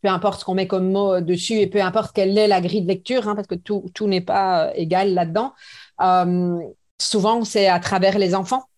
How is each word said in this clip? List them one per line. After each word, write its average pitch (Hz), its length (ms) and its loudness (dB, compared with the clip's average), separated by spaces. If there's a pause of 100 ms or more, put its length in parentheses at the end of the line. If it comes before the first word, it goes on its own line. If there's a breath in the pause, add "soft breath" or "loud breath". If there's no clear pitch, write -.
peu 202 80 0
importe 190 320 0
ce - 40 -14
qu'on 185 100 -2
met 185 140 -2
comme 185 240 0
mot, 196 220 0
euh, 185 60 0
dessus 175 340 -2
et 214 120 2
peu 196 140 -2
importe 190 340 -2
quelle 196 240 0
est 214 80 4
la 196 140 4
grille 175 220 -2
de 170 60 -4
lecture, 208 380 -2
hein, 208 80 -2
parce 208 140 -8
que 185 80 -6
tout, 196 380 -6
tout 214 120 -4
n'est 190 140 0
pas, 185 460 0
euh, - 100 -4
égal 180 380 0
là-dedans. 180 380 -2 (500 loud breath)
Euh, 180 560 2 (420)
souvent, 220 420 0
c'est 208 240 2
à 180 140 4
travers 190 380 0
les 185 180 2
enfants. 220 280 -2 (140)